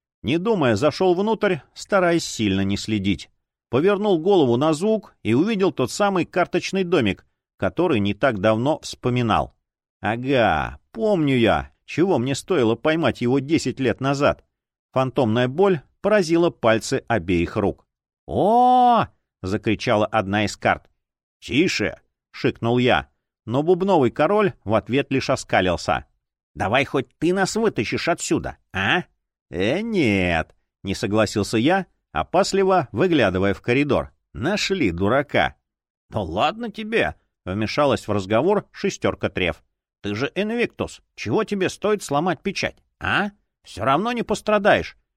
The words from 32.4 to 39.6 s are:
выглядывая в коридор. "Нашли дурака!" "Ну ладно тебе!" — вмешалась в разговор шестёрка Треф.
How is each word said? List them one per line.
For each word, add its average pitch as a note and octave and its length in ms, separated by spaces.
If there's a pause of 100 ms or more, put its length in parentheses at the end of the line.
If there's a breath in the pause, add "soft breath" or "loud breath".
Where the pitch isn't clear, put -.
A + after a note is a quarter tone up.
выглядывая G2+ 600
в - 80
коридор. B2 500 (220)
"Нашли D#3+ 560
дурака!" G2 640 (540)
"Ну G#2+ 140
ладно G3+ 460
тебе!" — G#3+ 440 (300)
вмешалась A2 640
в G#2+ 40
разговор A2 600
шестёрка - 580
Треф. F2 320 (400)